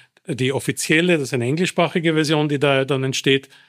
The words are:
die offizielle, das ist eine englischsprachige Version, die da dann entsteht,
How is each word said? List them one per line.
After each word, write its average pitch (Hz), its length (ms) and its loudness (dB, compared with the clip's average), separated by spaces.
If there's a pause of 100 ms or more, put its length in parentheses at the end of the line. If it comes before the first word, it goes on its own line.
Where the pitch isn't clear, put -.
(280)
die 139 260 -2
offizielle, 160 600 0
das 139 160 0
ist - 40 -6
eine 120 120 0
englischsprachige 165 680 0
Version, 151 360 0
die 143 100 -2
da 135 260 2
dann 131 180 -2
entsteht, 135 460 0 (200)